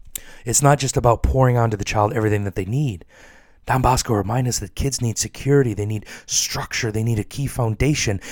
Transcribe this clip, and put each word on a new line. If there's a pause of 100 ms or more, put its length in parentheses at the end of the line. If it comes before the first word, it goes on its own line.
(460)
it's
not
just
about
pouring
onto
the
child
everything
that
they
need. (600)
Don
Bosco
reminds
us
that
kids
need
security,
they
need (200)
structure,
they
need
a
key
foundation, (120)